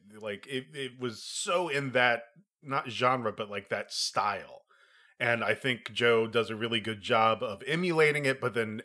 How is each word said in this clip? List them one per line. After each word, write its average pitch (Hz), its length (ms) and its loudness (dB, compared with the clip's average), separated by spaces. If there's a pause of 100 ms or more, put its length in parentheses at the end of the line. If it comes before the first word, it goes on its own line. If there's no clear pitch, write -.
(200)
Like, 101 260 -8
it, 131 280 -6
it 127 260 -8
was 120 220 -6
so 175 460 -2
in 139 240 -2
that, 123 300 4 (400)
not 139 280 -4
genre, 120 420 2
but, 104 180 -8
like, 101 200 -8
that 107 220 -4
style. - 720 -2 (560)
And 117 260 2
I 107 100 2
think 120 380 -4
Joe 113 340 4
does 110 240 0
a 113 60 -6
really 113 240 -2
good 104 220 -8
job 110 400 4
of 104 240 -6
emulating 156 600 2
it, 131 140 0
but 120 140 -2
then 110 300 -2